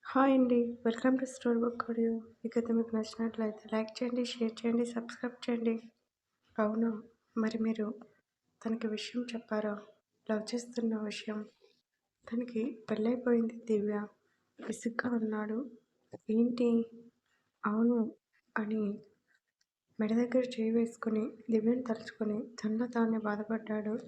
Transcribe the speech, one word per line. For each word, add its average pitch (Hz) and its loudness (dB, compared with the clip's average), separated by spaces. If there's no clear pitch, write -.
హాయ్ 269 8
అండి. 240 6
Welcome 254 4
to 262 -2
Storybook 240 0
Audio. 233 2
ఈ 226 -2
కథ 233 0
మీకు 226 2
నచ్చినట్లయితే 220 -2
లైక్ 220 -2
చేయండి, 240 0
షేర్ 226 -2
చేయండి, 233 2
సబ్స్క్రైబ్ 240 -6
చేయండి. 233 2
అవును, 220 2
మరి 220 0
మీరు 220 0
తనకి 226 -2
విషయం 214 -4
చెప్పారా? 214 -4
లవ్ 214 -2
చేస్తున్న 226 -2
విషయం. 214 -8
తనకి 233 -2
పెళ్ళైపోయింది 233 2
దివ్య. 208 0
విసుగ్గా 233 -4
అన్నాడు. 214 -4
ఏంటి? 233 4
అవును 226 4
అని 214 0
మెడ 214 0
దగ్గర 240 2
చేయి 220 2
వేసుకుని 226 0
దివ్యను 226 4
తలుచుకుని 214 -2
తనలో 220 0
తానే 226 2
బాధపడ్డాడు. 214 -2